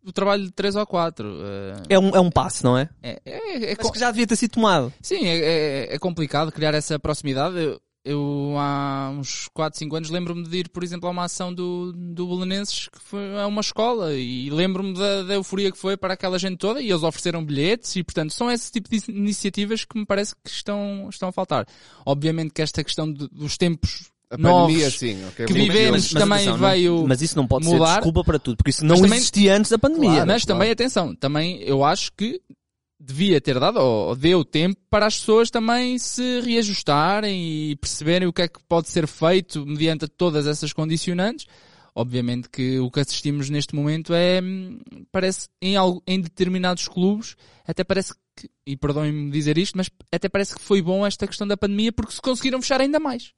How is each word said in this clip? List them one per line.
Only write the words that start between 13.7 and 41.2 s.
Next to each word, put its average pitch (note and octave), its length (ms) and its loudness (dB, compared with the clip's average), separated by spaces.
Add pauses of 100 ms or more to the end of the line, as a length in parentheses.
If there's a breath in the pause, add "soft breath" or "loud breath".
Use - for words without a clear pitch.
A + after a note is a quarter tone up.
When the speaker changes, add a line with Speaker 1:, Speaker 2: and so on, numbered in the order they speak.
Speaker 1:
e B2+ 340 -4
lembro-me F#3 460 -2
da, G3 300 -2
da F#3+ 100 -4
euforia G3 360 -2
que F#3 60 -14
foi G3 180 -2
para F#3 200 -4
aquela F#3 240 -4
gente F#3 180 -4
toda, A3 240 -2
e A#3+ 80 -4
eles E3+ 140 2
ofereceram E3 420 -2
bilhetes, D3+ 520 -2
e, F3+ 60 -2
portanto, E3 300 -4
são A#3+ 180 -2
esse A#3+ 220 -4
tipo G#3 160 -6
de A3 220 -2
iniciativas G3+ 720 -2
que - 140 -8
me G#3 80 -6
parece G3+ 360 -2
que - 60 -16
estão, G3+ 640 -6
estão F#3+ 180 -8
a F#3 40 -8
faltar. D3 340 -2 (400 soft breath)
Obviamente D#3 480 0
que D#3+ 80 -2
esta D#3 200 -4
questão D#3 300 -4
de, C#3+ 160 -10
dos D3 300 -8
tempos - 520 -2 (200)
Speaker 3:
A B2+ 80 -10
Speaker 1:
novos F3 240 8 (100)
Speaker 3:
pandemia, D3+ 180 4
sim, G#2 360 -4
ok, A#2 200 -8
Speaker 1:
que A2+ 60 2
Speaker 3:
bloqueou. F#3+ 240 4
Speaker 1:
vivemos A3 140 6 (140)
Speaker 2:
Mas, - 80 -2
mas - 100 4
Speaker 1:
também G3+ 160 4
Speaker 2:
atenção, G3+ 200 2
não, F#3+ 120 4
Speaker 1:
veio F3 380 4
Speaker 2:
mas C3 140 4
isso E3 140 -2
não C#3 100 2
pode C3+ 200 2
Speaker 1:
mudar. D#3+ 200 6
Speaker 2:
ser E3+ 100 6
desculpa E3+ 280 2
para D3+ 140 2
tudo, A#2 180 -2
porque - 140 2
isso D3+ 160 -2
Speaker 1:
Mas - 20 6 (100)
Speaker 2:
não F#3 60 10
Speaker 1:
também, G#3+ 140 8
Speaker 2:
existia G3+ 360 6
antes G#3 160 4
da A3 80 4
pandemia. C#4+ 340 4
Speaker 1:
claro, D#3 160 4
mas A3 160 2
Speaker 3:
Claro. F#3 140 0
Speaker 1:
também, A3 140 2
atenção, G#3+ 420 0
também D3+ 480 -2
eu C3+ 220 2
acho - 320 0
que A#3 240 -4 (600)
devia D3 400 2
ter B2+ 200 0
dado, G#3 180 2
ou, A2+ 300 2
ou B2 80 -2
deu E3 280 4
tempo F3 320 0 (140)
para G#3 160 2
as G#3+ 140 -2
pessoas A3+ 300 4
também A#3+ 480 0
se B3 420 -4
reajustarem F#3 1300 0
e C#3+ 60 -4
perceberem F3 520 0
o E3 40 -2
que F3+ 100 -2
é E3+ 60 0
que - 100 -14 (100)
pode E3+ 200 2
ser E3 180 0
feito E3 580 0
mediante D3+ 440 -2
todas D3+ 400 0
essas D3+ 240 -4
condicionantes. F3+ 760 -2 (480 soft breath)